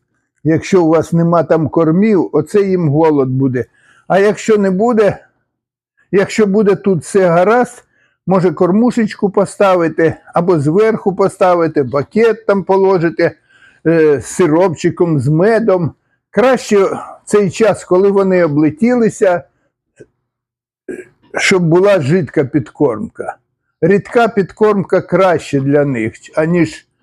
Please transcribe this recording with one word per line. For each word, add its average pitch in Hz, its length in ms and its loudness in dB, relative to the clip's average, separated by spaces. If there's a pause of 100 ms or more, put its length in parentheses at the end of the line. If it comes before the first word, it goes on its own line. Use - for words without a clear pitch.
(440)
Якщо 160 400 0
у 156 40 2
вас 156 240 0
нема 170 300 2
там 160 260 -2
кормів, 170 640 0
оце 156 300 0
їм 185 260 -2
голод 147 400 0
буде. 127 360 -2 (440)
А 170 100 2
якщо 208 400 0
не 196 120 0
буде, 208 480 0 (960)
якщо 202 340 0
буде 202 300 2
тут 185 260 -2
все 190 260 0
гаразд, 190 560 0 (420)
може 175 260 2
кормушечку 208 800 0
поставити, 170 840 0 (180)
або 175 240 2
зверху 196 580 0
поставити, 175 680 0
пакет 208 640 -2
там 196 180 0
положити, 185 720 0 (500)
е, 156 340 2
з - 60 -14
сиропчиком, 170 920 0
з 127 100 -2
медом. 185 640 0 (380)
Краще 202 680 0 (260)
цей 202 260 0
час, 208 340 -2
коли 190 260 2
вони 190 340 2
облетілися, 175 1000 0 (1900)
щоб - 280 0
була 180 380 2
жидка 147 440 -2
підкормка. 117 920 -6 (500)
Рідка 208 420 0
підкормка 202 720 -2
краще 175 600 -2
для 143 240 0
них, 117 280 -4 (220)
аніж, 160 520 -2 (160)